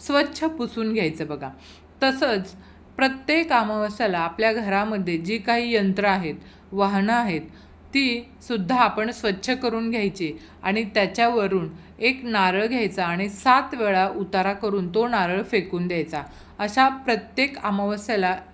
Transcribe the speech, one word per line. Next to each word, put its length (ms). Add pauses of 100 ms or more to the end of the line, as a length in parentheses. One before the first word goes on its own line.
स्वच्छ 440
पुसून 480
घ्यायचं 340
बघा. 240 (520)
तसंच 500 (440)
प्रत्येक 560
अमावस्याला 680
आपल्या 340
घरामध्ये 680
जी 200
काही 360
यंत्र 300
आहेत, 300 (380)
वाहनं 400
आहेत, 280 (540)
ती 360 (180)
सुद्धा 280
आपण 340
स्वच्छ 400
करून 400
घ्यायची 420 (300)
आणि 220
त्याच्यावरून 840 (300)
एक 260
नारळ 420
घ्यायचा 400
आणि 220
सात 460
वेळा 340
उतारा 440
करून 420
तो 140
नारळ 340
फेकून 460
द्यायचा. 340 (360)
अशा 300
प्रत्येक 760
अमावस्याला 720 (180)